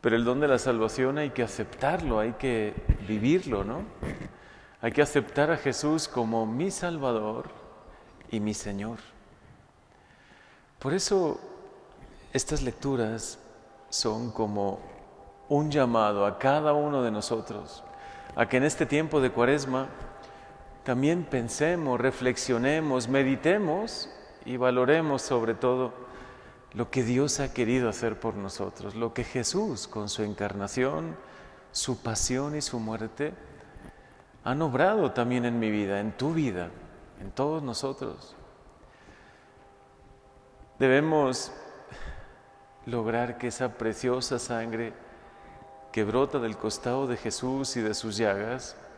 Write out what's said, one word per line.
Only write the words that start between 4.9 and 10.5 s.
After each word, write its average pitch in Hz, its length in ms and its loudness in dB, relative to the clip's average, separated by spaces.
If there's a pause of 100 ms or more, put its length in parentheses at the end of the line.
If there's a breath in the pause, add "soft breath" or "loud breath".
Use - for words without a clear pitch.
que 143 100 4
aceptar 147 480 2
a 160 80 2
Jesús 151 500 0
como 113 380 0
mi 131 240 -2
Salvador 127 800 -2 (800 loud breath)
y 113 100 -2
mi 104 140 0
Señor. 104 440 -6 (1800 loud breath)